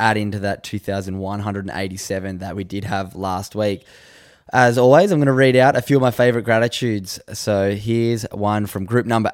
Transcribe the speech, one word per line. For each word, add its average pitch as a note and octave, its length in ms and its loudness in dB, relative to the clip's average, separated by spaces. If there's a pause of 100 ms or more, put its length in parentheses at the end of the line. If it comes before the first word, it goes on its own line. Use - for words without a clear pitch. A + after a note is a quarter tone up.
add A2 160 2
into G#2 220 -4
that G2 240 -4
two - 160 -8
thousand F#2+ 400 -6
one G2 220 -6
hundred G2+ 280 -6
and - 80 -10
eighty-seven F#2+ 600 -6
that F#2 160 -10
we G2 80 -6
did G2 220 -8
have G2 320 -6
last F#2+ 400 -6
week. G#2 280 -2 (680)
As B2 260 4
always, C#3+ 320 6
I'm E3+ 80 2
gonna C#3 140 4
read C3 240 4
out C3 180 6
a B2+ 80 0
few C#3 140 2
of C3 60 2
my B2+ 100 2
favorite A#2+ 320 2
gratitudes. A2+ 760 -2 (140)
So G2+ 420 0
here's A2+ 560 0
one G#2 360 -2
from G2 180 -6
group A#2 220 0
number A2+ 280 0